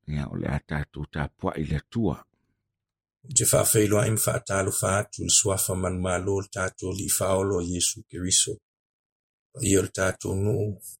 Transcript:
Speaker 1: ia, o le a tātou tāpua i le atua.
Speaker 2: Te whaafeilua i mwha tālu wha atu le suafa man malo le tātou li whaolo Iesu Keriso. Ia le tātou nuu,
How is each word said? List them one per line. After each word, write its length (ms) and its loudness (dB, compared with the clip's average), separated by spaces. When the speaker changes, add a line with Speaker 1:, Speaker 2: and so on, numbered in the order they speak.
Speaker 1:
ia, 160 -4
o 100 -8
le 80 -4
a 140 0
tātou 500 -8
tāpua 480 -4
i 80 -2
le 140 -2
atua. 380 -2
Speaker 2:
Te 240 0
whaafeilua 600 4
i 60 2
mwha 300 0
tālu 340 0
wha 120 0
atu 240 -6
le 80 0
suafa 480 2
man 240 -2
malo 400 0
le 80 -16
tātou 400 -4
li 260 -6
whaolo 460 2
Iesu 440 -2
Keriso. 480 0
Ia 220 4
le 100 -8
tātou 400 -2
nuu, 380 0